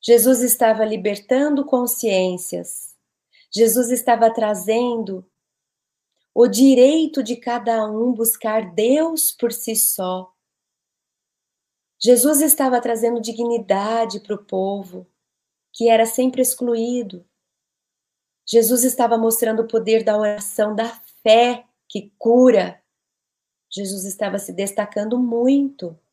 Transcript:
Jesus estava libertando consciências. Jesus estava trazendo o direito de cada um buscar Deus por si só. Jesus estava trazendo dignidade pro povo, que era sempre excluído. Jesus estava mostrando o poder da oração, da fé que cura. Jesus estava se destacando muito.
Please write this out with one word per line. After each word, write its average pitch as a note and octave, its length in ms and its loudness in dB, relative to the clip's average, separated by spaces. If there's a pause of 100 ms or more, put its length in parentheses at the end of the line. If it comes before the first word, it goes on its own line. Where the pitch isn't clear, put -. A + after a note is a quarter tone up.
Jesus A#3+ 400 4
estava A3 420 2
libertando A#3+ 800 -2
consciências. F#3 1300 -4 (560)
Jesus A3+ 400 2
estava A#3 400 2
trazendo G#3+ 920 -4 (1080)
o A#3+ 120 6
direito C4+ 760 4
de A#3 140 -6
cada A#3 540 -4
um A3+ 220 -2
buscar A3 640 -4
Deus D4+ 580 0
por A#3+ 180 -4
si A3+ 240 -8
só. F#3 560 -4 (1700)
Jesus C4+ 440 4
estava C4+ 400 0
trazendo A#3 360 -2
dignidade A3+ 1000 -4
pro G#3 240 -10
povo, F#3+ 640 -8 (640)
que A3+ 160 0
era A3+ 160 4
sempre B3+ 380 0
excluído. A#3 840 -4 (1200)
Jesus A#3 400 2
estava A#3+ 320 0
mostrando A3+ 460 -2
o A3+ 60 -4
poder A3 360 0
da G#3+ 140 0
oração, G#3 560 -4
da A3+ 140 -4 (340)
fé A#3 420 4 (280)
que - 260 -10
cura. A3+ 640 4 (880)
Jesus G3 360 -10
estava G3+ 320 -6
se G3 120 -12
destacando G#3 680 -6
muito. B3 800 -2 (140)